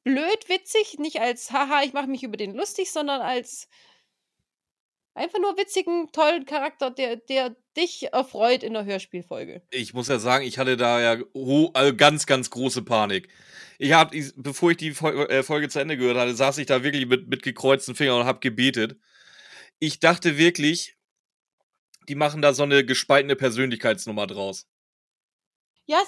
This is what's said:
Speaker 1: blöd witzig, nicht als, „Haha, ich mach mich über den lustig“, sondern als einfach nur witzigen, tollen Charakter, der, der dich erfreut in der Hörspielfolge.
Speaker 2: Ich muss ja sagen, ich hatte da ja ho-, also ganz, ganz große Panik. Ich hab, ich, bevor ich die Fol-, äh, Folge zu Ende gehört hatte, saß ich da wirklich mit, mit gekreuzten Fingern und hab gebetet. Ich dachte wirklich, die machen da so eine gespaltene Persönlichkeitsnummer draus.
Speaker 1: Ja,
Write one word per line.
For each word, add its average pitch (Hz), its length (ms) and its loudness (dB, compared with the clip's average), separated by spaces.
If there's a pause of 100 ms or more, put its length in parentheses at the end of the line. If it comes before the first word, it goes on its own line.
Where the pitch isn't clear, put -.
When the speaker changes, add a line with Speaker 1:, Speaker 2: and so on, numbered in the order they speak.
Speaker 1:
blöd 320 440 0
witzig, 381 500 -2
nicht 302 220 -6
als, 247 300 -4
„Haha, 277 320 0
ich 277 120 -2
mach 269 120 -4
mich 262 160 -6
über 214 140 -10
den 202 180 -8
lustig“, 370 380 -6
sondern 285 300 -4
als - 460 -6 (1500)
einfach 349 260 -6
nur 381 160 0
witzigen, 349 560 -4
tollen 311 320 2
Charakter, 285 460 -6
der, 247 260 -6
der 254 400 -4 (200)
dich - 360 -4
erfreut 254 500 0
in 226 120 -6
der 214 100 -4
Hörspielfolge. 190 840 -10
Speaker 2:
Ich 120 240 -8
muss 123 140 -6
ja 135 100 2
sagen, 123 260 2
ich 120 140 -8
hatte 127 180 0
da 120 240 2
ja 117 220 2 (120)
ho-, 139 400 2
also 135 220 4
ganz, 147 300 4
ganz 131 240 0
große 131 320 -4
Panik. 101 460 0 (500)
Ich 139 140 2
hab, 160 220 6
ich, 139 220 -8
bevor 139 340 0
ich 165 60 2
die 156 160 -8
Fol-, 151 380 -2
äh, 135 120 2
Folge 147 280 -2
zu - 100 -6
Ende 151 160 -4
gehört 123 220 2
hatte, 123 160 0
saß 135 240 2
ich 147 80 -6
da 131 160 2
wirklich 139 240 -2
mit, 127 220 2
mit - 140 -4
gekreuzten 135 520 0
Fingern 127 260 2
und 120 60 2
hab 131 160 -2
gebetet. 123 560 0 (800)
Ich 156 220 -4
dachte 165 380 2
wirklich, 165 580 2 (1120)
die 143 60 -8
machen 147 280 0
da 143 100 6
so 131 100 0
eine 139 220 4
gespaltene 139 520 2
Persönlichkeitsnummer 113 880 -2
draus. 98 400 -8 (1200)
Speaker 1:
Ja, 302 200 2